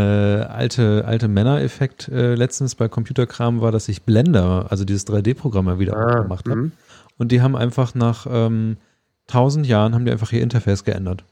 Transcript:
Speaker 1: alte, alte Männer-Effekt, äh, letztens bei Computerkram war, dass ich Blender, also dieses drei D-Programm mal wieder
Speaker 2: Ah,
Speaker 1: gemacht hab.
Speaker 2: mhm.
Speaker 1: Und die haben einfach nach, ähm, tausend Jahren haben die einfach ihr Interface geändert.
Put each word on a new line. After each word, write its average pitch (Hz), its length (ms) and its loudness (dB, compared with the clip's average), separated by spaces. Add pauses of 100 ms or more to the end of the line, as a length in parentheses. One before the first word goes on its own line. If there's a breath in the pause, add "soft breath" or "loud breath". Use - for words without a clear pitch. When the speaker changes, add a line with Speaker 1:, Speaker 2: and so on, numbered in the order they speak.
(500)
Speaker 1:
alte, 110 560 0
alte 110 220 0
Männer-Effekt, 131 840 0
äh, 123 260 0
letztens 123 400 -2
bei 113 120 0
Computerkram 117 720 -2
war, 113 120 2
dass 110 180 -2
ich - 140 -6
Blender, 92 640 4
also 98 160 -2
dieses 98 200 -2
drei 104 180 0
D-Programm 107 420 0
mal 92 140 0
wieder 98 180 -2
Speaker 2:
Ah, 117 240 0
Speaker 1:
gemacht 95 260 -6
hab. 117 80 0
Speaker 2:
mhm. 147 160 -2 (460 soft breath)
Speaker 1:
Und 120 140 -2
die 123 100 4
haben 131 140 2
einfach 120 400 -2
nach, 117 340 -2
ähm, 113 480 0 (500)
tausend 139 400 2
Jahren 110 260 4
haben 120 120 2
die 117 60 0
einfach 110 200 -4
ihr 113 100 0
Interface 110 420 0
geändert. 95 480 -4